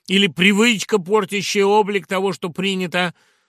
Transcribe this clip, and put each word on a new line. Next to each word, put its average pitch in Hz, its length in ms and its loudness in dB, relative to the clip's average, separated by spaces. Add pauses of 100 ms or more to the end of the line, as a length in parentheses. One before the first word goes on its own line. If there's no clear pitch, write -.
или 196 200 2
привычка, 202 720 2
портящая 196 680 -2
облик 202 420 0
того, 190 260 -2
что 185 160 -8
принято, 180 680 -2 (340)